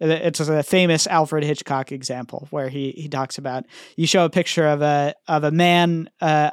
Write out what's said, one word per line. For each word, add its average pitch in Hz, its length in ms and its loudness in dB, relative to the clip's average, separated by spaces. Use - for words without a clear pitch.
it's 160 360 0
a 151 240 0
famous 175 420 2
Alfred 156 380 0
Hitchcock 143 480 -4
example 131 580 -10
where 135 200 -6
he, 139 220 -6
he 151 160 -12
talks 135 300 -6
about, 131 280 -8
you 160 120 0
show 175 180 4
a 156 60 2
picture 170 360 0
of 147 140 2
a, 147 320 0
of 151 160 0
a 147 80 0
man, 170 580 2
uh, 151 320 2